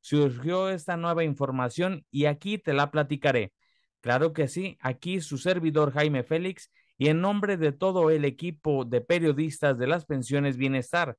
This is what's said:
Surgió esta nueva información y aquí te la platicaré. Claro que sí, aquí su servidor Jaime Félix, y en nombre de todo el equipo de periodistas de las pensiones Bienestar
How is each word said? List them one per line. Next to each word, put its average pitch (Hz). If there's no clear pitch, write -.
Surgió 147
esta 175
nueva 170
información 139
y 143
aquí 190
te -
la 143
platicaré. 139
Claro 135
que 156
sí, 175
aquí 175
su 143
servidor 156
Jaime 147
Félix, 175
y 139
en 160
nombre 202
de 156
todo 180
el 156
equipo 147
de 120
periodistas 151
de 127
las 165
pensiones 139
Bienestar 135